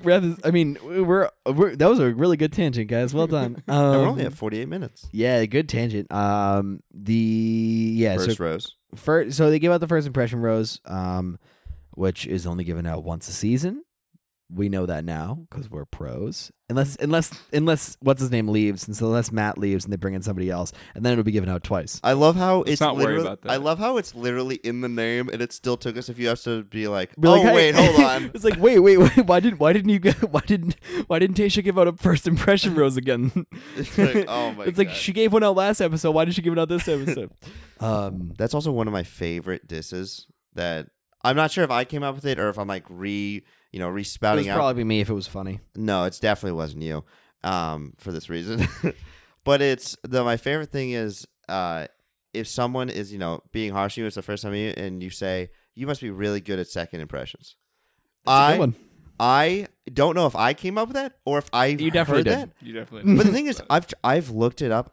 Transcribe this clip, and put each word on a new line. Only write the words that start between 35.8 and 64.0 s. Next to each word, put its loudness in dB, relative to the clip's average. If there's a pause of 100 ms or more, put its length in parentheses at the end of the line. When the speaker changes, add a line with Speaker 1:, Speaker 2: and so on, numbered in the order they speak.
Speaker 1:
episode. 0
Why 4
did 0
she -2
give 0
it 0
out 0
this -2
episode?" -4
Speaker 2:
<laughs> -20 (400)
Speaker 1:
Um, -4
Speaker 2:
That's -2
also -2
one 0
of -4
my -2
favorite -8
disses -12 (260)
that -6 (380)
I'm 2
not 0
sure 0
if -2
I 0
came -8
up -6
with -16
it -2
or -2
if -6
I'm, -8
like, -10
re- -8 (320)
you -10
know, -6
Speaker 1:
It -8
Speaker 2:
respouting -2
Speaker 1:
would -4
Speaker 2:
out -2
Speaker 1:
probably 0
be -2
me 0
if -4
it 0
was -4
funny. -10 (160)
Speaker 2:
No, 0
it -6
definitely -2
wasn't -8
you, -8 (400)
um, -6
for -14
this -10
reason. -4 (160)
<laughs> -4 (500)
But 2
it's, -2
the, -2
my 0
favorite -6
thing -6
is, -6 (240)
uh, -6 (480)
if -8
someone -4
is, -10
you -14
know, -6 (100)
being -6
harsh -4
to -10
you, -6
it's -10
the -10
first -10
time -8
you, -4
and -10
you -12
say, -6 (260)
"You -10
must -6
be -10
really -4
good -6
at -6
second -10
impressions." -14 (720)
Speaker 1:
That's 4 (140)
a 6
good 4
Speaker 2:
I, 0
Speaker 1:
one. 2 (460)
Speaker 2:
I 2 (280)
don't 2
know 2
if -2
I 2
came -6
up -2
with -10
that -6
or 0
if -6
I 2
Speaker 1:
You -2
definitely 2
Speaker 2:
heard 0
Speaker 1:
did. -12
Speaker 2:
that. -20
Speaker 3:
You -14
definitely 2
Speaker 2:
But 8
the 8
Speaker 3:
did. 0
Speaker 2:
thing 0
is, -4
I've 2
tr-, -14